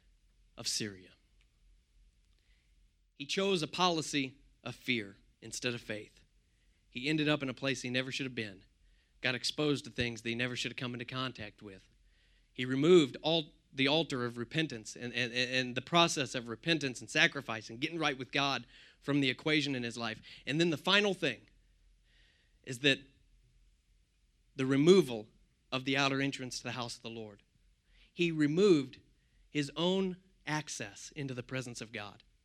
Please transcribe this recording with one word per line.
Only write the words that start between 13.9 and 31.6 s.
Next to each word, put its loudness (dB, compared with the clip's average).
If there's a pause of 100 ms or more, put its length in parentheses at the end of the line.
of -6
repentance -4
and, -8
and, 0
and 0
the -4
process 2
of -6
repentance -2
and -14
sacrifice 2
and -10
getting -4
right 0
with -10
God 0 (380)
from 2
the 2
equation 0
in -4
his -6
life. -6 (280)
And -2
then 4
the -2
final 4
thing -2 (1300)
is -8
that 4 (1600)
the -2
removal 6 (440)
of -4
the 0
outer 2
entrance -4
to -14
the -6
house -6
of -20
the -12
Lord. -14 (720)
He 2
removed 4 (520)
his -2
own 0 (320)
access -8
into -6
the -8
presence -8